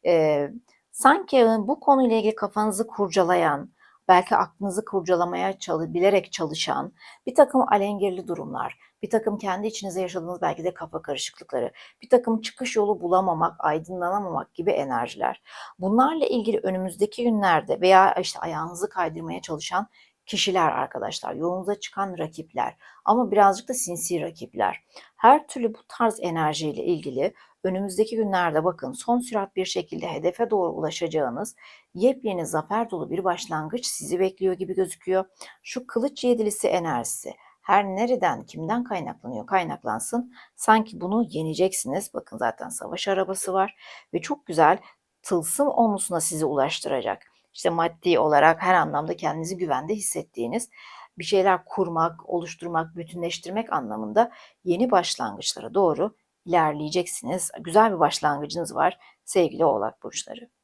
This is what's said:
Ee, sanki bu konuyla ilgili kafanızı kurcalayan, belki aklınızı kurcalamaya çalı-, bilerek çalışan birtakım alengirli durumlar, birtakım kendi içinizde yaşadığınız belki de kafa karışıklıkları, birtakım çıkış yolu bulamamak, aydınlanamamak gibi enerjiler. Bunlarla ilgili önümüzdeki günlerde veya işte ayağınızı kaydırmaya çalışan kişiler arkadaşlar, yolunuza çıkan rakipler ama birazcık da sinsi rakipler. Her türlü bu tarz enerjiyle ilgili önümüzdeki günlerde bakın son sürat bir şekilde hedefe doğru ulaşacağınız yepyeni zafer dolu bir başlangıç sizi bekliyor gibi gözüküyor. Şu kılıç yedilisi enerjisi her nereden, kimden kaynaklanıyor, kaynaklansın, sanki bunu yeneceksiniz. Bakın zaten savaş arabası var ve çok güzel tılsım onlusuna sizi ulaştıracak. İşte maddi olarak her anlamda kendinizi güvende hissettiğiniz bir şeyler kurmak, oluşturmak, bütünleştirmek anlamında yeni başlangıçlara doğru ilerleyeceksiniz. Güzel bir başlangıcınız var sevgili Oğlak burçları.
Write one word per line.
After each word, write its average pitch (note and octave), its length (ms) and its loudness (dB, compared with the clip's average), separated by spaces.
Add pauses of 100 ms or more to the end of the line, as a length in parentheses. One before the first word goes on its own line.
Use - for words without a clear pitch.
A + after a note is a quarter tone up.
Ee, D#3 440 4 (420)
sanki C4+ 560 4 (120)
bu A#3 200 -2
konuyla C4 380 4
ilgili A3 180 0
kafanızı G#3+ 520 -2
kurcalayan, E3+ 840 2 (340)
belki F#3 280 6
aklınızı G3 500 -2
kurcalamaya F3+ 720 0
çalı-, D#3+ 340 -4
bilerek F#3 380 2
çalışan D3+ 600 -4 (320)
birtakım C4 480 4
alengirli G3 540 -2
durumlar, - 500 -8 (260)
birtakım G#3+ 340 0
kendi G3+ 300 -4
içinizde G3 340 -6
yaşadığınız F3 400 -6
belki D#3 220 -2
de F3 100 -2
kafa D#3+ 280 -10
karışıklıkları, - 680 -6 (300)
birtakım A#3 400 4
çıkış B3+ 340 -8
yolu G#3 260 2
bulamamak, E3+ 580 2
aydınlanamamak F3 920 -4
gibi F3 180 -2
enerjiler. A#3+ 680 -2 (380)
Bunlarla B3+ 460 2
ilgili A3 380 0
önümüzdeki F#3 600 -2
günlerde G3 580 2
veya F#3+ 320 8
işte - 260 -4
ayağınızı E3+ 500 -6
kaydırmaya E3 520 -6
çalışan F3+ 460 -6 (380)
kişiler F#3 460 2
arkadaşlar, - 640 -4
yolunuza F#3 460 -4
çıkan G3 380 -6
rakipler D#3+ 580 -6 (300)
ama A3 260 2
birazcık G3 380 4
da B3+ 40 -4
sinsi F3 480 -2
rakipler. - 640 -4 (340)
Her C#4 300 8
türlü A#3 260 -2
bu - 140 -18
tarz A3+ 320 0
enerjiyle D#3 640 -2
ilgili D3 500 -2 (300)
önümüzdeki G3 520 -2
günlerde F3+ 480 0
bakın F3 280 -2
son B3 280 -2
sürat G#3+ 360 -6
bir F#3 100 -2
şekilde F3 420 -6
hedefe E3+ 420 -2
doğru F#3 220 0
ulaşacağınız D#3 840 -4 (380)
yepyeni G3+ 520 0
zafer G#3 440 -2
dolu E3 200 -6
bir E3+ 140 -4
başlangıç E3+ 600 -4
sizi E3 340 -4
bekliyor F#3+ 340 0
gibi F#3 220 -6
gözüküyor. F#3 500 -2 (380)
Şu B3+ 240 -10
kılıç B3 360 -4
yedilisi A3 440 2
enerjisi D#3 680 -2 (280)
her G3 240 2
nereden, G3 600 -2
kimden G3+ 380 -4
kaynaklanıyor, E3 640 -8
kaynaklansın, F3 840 -2 (220)
sanki A3 460 2
bunu G3+ 280 0
yeneceksiniz. D#3+ 840 -2
Bakın - 240 -10
zaten - 320 -4
savaş - 380 -8
arabası F#3+ 460 -2
var G3 220 0 (380)
ve F3 80 -2
çok - 240 -8
güzel D#3+ 320 4 (440)
tılsım F#3 460 2
onlusuna G3+ 540 2
sizi D#3 240 -2
ulaştıracak. C3+ 800 -2 (300)
İşte - 160 -2
maddi E3 500 0
olarak D#3 420 6
her F#3 120 4
anlamda D#3 420 0
kendinizi D#3+ 420 -6
güvende D#3+ 380 -4
hissettiğiniz D3+ 760 -6 (480)
bir - 60 -12
şeyler F#3+ 420 2
kurmak, E3 640 -2
oluşturmak, E3+ 640 -4
bütünleştirmek F3 800 -8
anlamında A2 580 0 (320)
yeni F#3+ 280 2
başlangıçlara A2+ 840 -2
doğru F3+ 420 2 (300)
ilerleyeceksiniz. D#3+ 1120 -2
Güzel G3 340 4
bir E3 60 -6
başlangıcınız D3 760 0
var C#3+ 240 0 (260)
sevgili E3 400 2
Oğlak G#2+ 380 -2
burçları. - 460 -12 (140)